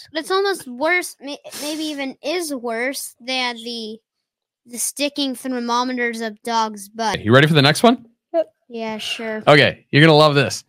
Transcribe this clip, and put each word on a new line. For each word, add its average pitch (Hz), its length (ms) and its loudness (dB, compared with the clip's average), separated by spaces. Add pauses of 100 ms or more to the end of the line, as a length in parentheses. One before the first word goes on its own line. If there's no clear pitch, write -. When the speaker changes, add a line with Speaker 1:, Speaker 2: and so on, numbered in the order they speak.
(120)
Speaker 1:
that's 311 180 -8
almost 381 380 -2
worse. 311 520 -4
May-, 285 160 -12 (240)
maybe 302 220 -8
even 277 400 -8
is 311 320 -6
worse 240 640 -8
than 247 380 -6
the, 226 420 -12 (680)
the 240 120 -12
sticking 277 560 -4
thermometers 240 880 -4
up 220 120 -8 (100)
dogs' 220 440 -4
butt. 220 360 -4
Speaker 2:
You 107 100 6
ready 143 140 8
for 160 60 2
the 151 80 4
next 143 200 2
one? 240 240 4 (260)
Speaker 3:
Yep. 320 220 -2 (140)
Speaker 1:
Yeah, 226 300 -8
sure. 220 500 -8
Speaker 2:
Okay, 139 420 4
you're 139 100 4
gonna 156 160 8
love 147 200 6
this. 127 320 0